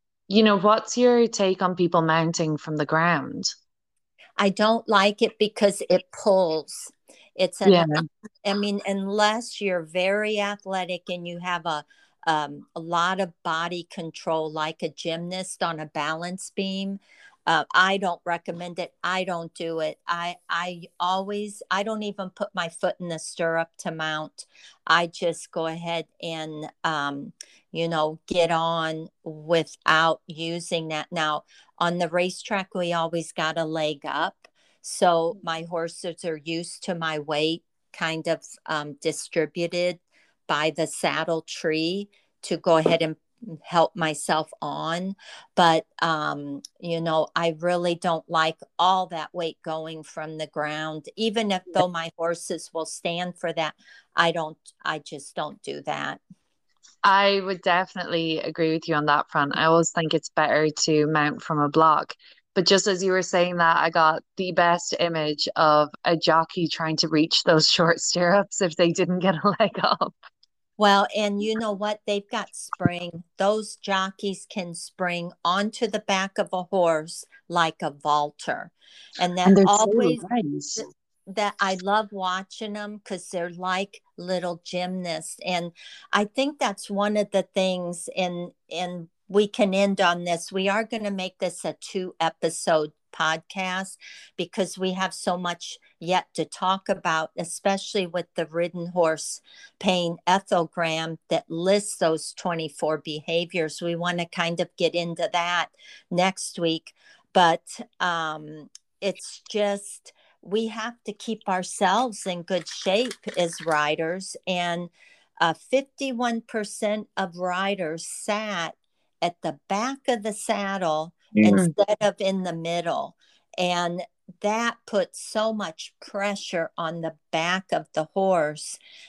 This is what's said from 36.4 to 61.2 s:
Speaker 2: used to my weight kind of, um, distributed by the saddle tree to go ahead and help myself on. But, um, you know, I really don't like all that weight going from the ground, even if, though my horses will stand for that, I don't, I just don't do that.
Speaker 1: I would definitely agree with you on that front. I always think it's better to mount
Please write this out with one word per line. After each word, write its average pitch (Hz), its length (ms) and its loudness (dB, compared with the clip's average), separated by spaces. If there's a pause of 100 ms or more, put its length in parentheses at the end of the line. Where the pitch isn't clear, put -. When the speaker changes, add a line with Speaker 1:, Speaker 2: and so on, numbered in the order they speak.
Speaker 2:
used 165 420 -8
to 185 100 -4
my 160 240 -4
weight 156 460 -2 (280)
kind 160 360 -4
of, 160 140 0 (240)
um, 151 360 -4
distributed 170 960 -2 (480)
by 156 240 2
the 156 160 -2
saddle 160 560 -2
tree 165 680 -2 (340)
to - 140 -4
go 160 200 4
ahead 165 260 4
and 160 140 -2 (460)
help - 340 2
myself 156 540 0 (120)
on. 160 540 -4 (400)
But, 165 280 6 (160)
um, 147 640 -2 (180)
you 170 200 -4
know, 160 340 2
I 170 240 0
really 175 380 0
don't 165 340 -4
like 160 280 2 (200)
all 185 300 4
that 160 260 -10
weight 170 280 -6
going 160 420 -8
from 156 340 -12
the 156 80 -6
ground, 156 600 -6 (100)
even 220 340 0
if, 185 120 -2 (120)
though 185 140 4
my 165 280 -6
horses 170 560 -4
will 160 140 -4
stand 175 500 -6
for 165 160 -6
that, 156 220 -4 (400)
I 170 160 2
don't, 160 280 -4 (260)
I 160 160 -4
just - 340 -16
don't 151 280 -8
do 143 200 -10
that. 143 380 -6 (840)
Speaker 1:
I 202 380 6
would 190 200 -4
definitely 170 800 0
agree 160 340 0
with 160 160 -2
you 160 60 2
on 147 120 2
that 147 240 2
front. 143 260 0
I - 80 4
always 165 260 6
think 160 240 -2
it's - 160 0
better 156 400 4
to 151 360 2
mount 151 360 2